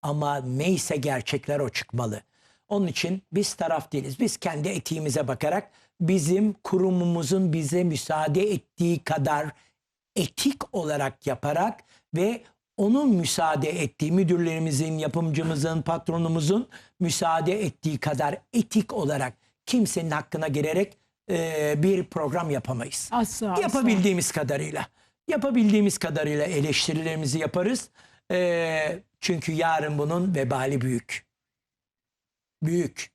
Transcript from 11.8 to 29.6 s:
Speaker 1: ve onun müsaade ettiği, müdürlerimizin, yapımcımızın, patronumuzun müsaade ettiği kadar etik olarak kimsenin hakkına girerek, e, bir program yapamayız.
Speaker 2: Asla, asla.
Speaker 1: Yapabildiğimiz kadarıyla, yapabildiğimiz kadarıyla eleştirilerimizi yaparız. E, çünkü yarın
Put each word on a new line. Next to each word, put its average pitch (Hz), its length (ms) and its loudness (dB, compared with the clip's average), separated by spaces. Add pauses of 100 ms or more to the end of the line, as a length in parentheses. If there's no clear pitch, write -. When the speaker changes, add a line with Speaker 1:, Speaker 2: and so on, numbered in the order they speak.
Speaker 1:
ve 208 260 0 (360)
onun 254 320 4
müsaade 160 600 2 (140)
ettiği, 151 280 -2
müdürlerimizin, 160 840 2
yapımcımızın, 160 840 0
patronumuzun 165 880 0 (320)
müsaade 170 680 0
ettiği 156 320 -4
kadar 147 400 -2 (160)
etik 220 400 2
olarak 143 400 -2 (320)
kimsenin 185 460 0
hakkına 156 360 -4
girerek, 151 500 0 (340)
e, 156 520 0
bir 190 200 4
program 160 460 -4
yapamayız. 117 600 -6
Speaker 2:
Asla, 220 400 -2
asla. 180 100 0
Speaker 1:
Yapabildiğimiz 208 720 2
kadarıyla, 151 560 -4 (400)
yapabildiğimiz 220 720 4
kadarıyla 151 480 -2
eleştirilerimizi 156 960 0
yaparız. 180 500 -2 (420)
E, 170 680 0 (220)
çünkü 165 300 -2
yarın 156 460 0